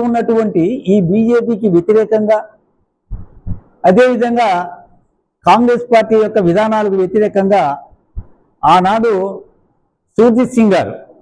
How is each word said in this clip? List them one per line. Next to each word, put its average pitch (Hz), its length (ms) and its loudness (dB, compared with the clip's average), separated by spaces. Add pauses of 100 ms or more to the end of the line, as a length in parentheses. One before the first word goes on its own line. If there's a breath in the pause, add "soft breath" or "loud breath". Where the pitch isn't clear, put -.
ఉన్నటువంటి 226 560 -2 (300)
ఈ 208 80 2
బీజేపీకి 226 760 0
వ్యతిరేకంగా, 214 640 0 (1500)
అదేవిధంగా 233 640 2 (960)
కాంగ్రెస్ 240 400 2 (100)
పార్టీ 220 200 2
యొక్క 214 240 0
విధానాలకు 208 560 0
వ్యతిరేకంగా 196 680 0 (1000)
ఆనాడు 190 800 0 (760)
సూర్జిత్ 240 340 2
సింగ్ 220 220 2
గారు 120 200 -2 (280)